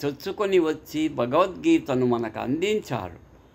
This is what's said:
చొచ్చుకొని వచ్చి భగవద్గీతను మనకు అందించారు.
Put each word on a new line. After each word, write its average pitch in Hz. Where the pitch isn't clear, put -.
చొచ్చుకొని 190
వచ్చి 156
భగవద్గీతను 147
మనకు 113
అందించారు. 135